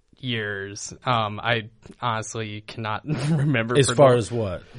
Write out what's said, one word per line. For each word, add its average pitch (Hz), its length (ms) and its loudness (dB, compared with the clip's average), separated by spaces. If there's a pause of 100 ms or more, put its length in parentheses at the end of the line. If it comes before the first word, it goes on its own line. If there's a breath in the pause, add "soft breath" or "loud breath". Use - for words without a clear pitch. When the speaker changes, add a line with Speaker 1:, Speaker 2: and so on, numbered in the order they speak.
(180)
Speaker 1:
years. 104 720 -6 (120)
Um, 110 360 0
I 113 280 -2 (320)
honestly 110 600 -6
cannot 107 420 -8
<laughs> 147 260 -2
remember 135 480 2
Speaker 2:
As 135 100 6
Speaker 1:
for 127 60 2
Speaker 2:
far 131 180 8
Speaker 1:
the 123 60 6
Speaker 2:
as 110 140 -2
what? 101 300 -4 (160)